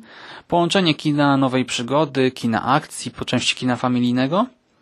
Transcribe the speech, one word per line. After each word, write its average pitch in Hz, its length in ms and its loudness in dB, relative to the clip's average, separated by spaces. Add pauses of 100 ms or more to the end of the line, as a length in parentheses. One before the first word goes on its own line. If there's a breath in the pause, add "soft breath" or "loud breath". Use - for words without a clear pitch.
(480 loud breath)
połączenie 170 480 2
kina 147 420 2
nowej 131 280 2
przygody, 131 640 0
kina 113 340 -2
akcji, 131 460 -2
po - 140 -10
części - 300 -2
kina 127 200 -2
familijnego. 127 680 0 (360)